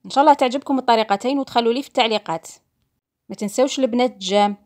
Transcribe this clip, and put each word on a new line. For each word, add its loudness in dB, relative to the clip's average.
ان -16
شاء 0
الله 6
تعجبكم 0
الطريقتين 0
وتخلوا 0
لي -4
في -12
التعليقات. -2
ما -12
تنسوش -2
البنات 0
الجام، 0